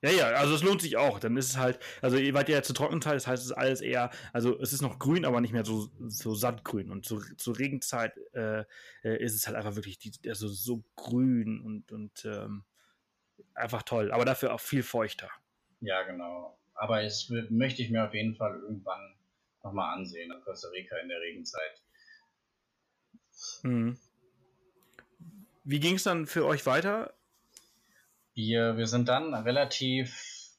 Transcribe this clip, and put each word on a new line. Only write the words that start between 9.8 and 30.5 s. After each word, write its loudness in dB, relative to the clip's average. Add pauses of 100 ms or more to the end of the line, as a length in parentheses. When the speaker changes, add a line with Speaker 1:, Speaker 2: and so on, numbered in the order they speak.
Speaker 1:
die, -14 (160)
also -6
so -4 (120)
grün 2
und, -10
und, -12
ähm, -8 (920)
einfach -4
toll. 0
Aber 4
dafür 2
auch -6
viel 0
feuchter. -2 (520)
Speaker 2:
Ja, 0
genau. -8 (160)
Aber 0
es -6
w-, -4
möchte 2
ich -4
mir 2
auf -4
jeden -2
Fall -4
irgendwann -10 (480)
noch -10
mal -2
ansehen, -10
in -16
Costa -12
Rica -10
in -8
der -6
Regenzeit. -10 (1800)
Speaker 1:
Mhm. 0 (1700)
Wie 0
ging's 2
dann 2
für 2
euch 2
weiter? 2 (1200)
Speaker 2:
Wir, 2
wir 0
sind 2
dann 2
relativ -2